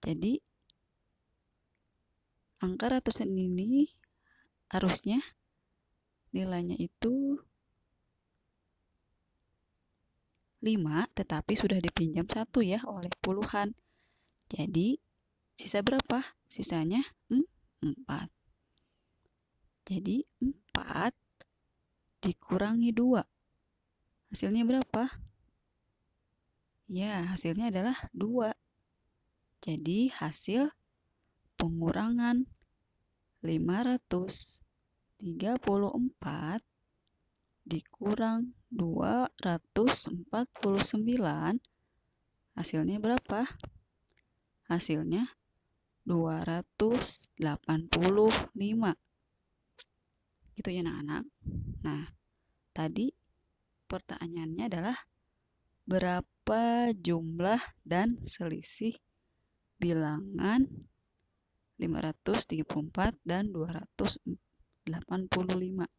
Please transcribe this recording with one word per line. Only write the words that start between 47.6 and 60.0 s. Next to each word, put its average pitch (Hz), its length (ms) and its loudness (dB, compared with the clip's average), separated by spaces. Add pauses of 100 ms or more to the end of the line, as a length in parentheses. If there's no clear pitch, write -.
puluh 202 400 6 (240)
lima. 220 400 0 (1600)
Gitu 196 160 -4
ya, 180 140 -2
anak-anak. 151 380 -4 (600)
Nah, 147 200 -2 (680)
tadi 175 400 -2 (720)
pertanyaannya 175 880 -6
adalah 185 240 -2 (880)
berapa 214 1120 2
jumlah 170 640 2 (240)
dan 208 400 2
selisih - 720 -6 (840)
bilangan 175 880 2 (1120)